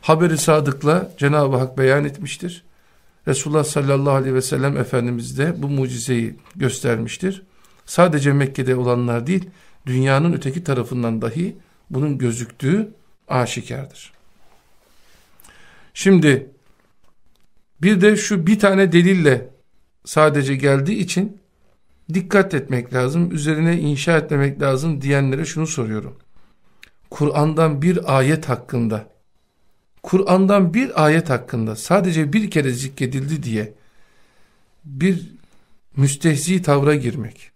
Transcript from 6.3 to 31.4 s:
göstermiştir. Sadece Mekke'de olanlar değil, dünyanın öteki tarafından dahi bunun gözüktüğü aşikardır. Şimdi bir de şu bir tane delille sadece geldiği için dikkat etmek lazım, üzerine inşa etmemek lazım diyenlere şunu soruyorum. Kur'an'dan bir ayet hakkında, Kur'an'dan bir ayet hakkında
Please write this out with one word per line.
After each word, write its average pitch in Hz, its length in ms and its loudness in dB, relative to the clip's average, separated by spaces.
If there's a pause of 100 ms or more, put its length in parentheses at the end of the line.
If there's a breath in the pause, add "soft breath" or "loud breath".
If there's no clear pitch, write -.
göstermiştir. 139 880 -4 (420 soft breath)
Sadece 151 480 2
Mekke'de 135 420 0
olanlar 123 520 -2
değil, 185 220 -2 (360 soft breath)
dünyanın 135 480 2
öteki 143 300 -6
tarafından 120 580 -4
dahi 147 360 -6 (320 soft breath)
bunun 139 280 -2
gözüktüğü 127 760 -2 (360)
aşikardır. 123 840 -6 (1800 soft breath)
Şimdi 151 560 4 (1300)
bir 190 200 4
de 208 140 6
şu 196 320 -2
bir 214 120 4
tane 190 320 4
delille 170 580 4 (560)
sadece 143 500 2
geldiği 139 420 2
için 202 400 -4 (760)
dikkat 190 400 2
etmek 127 400 -4
lazım, 156 420 0
üzerine 160 440 0
inşa 147 380 0
etmemek 139 440 0
lazım 139 400 -2
diyenlere 139 440 0
şunu 156 220 -4
soruyorum. 110 500 -6 (920 soft breath)
Kur'an'dan 151 720 0
bir 165 360 0
ayet 147 320 0
hakkında, 117 580 -4 (960)
Kur'an'dan 190 680 2
bir 226 320 0
ayet 160 240 2
hakkında 113 460 -4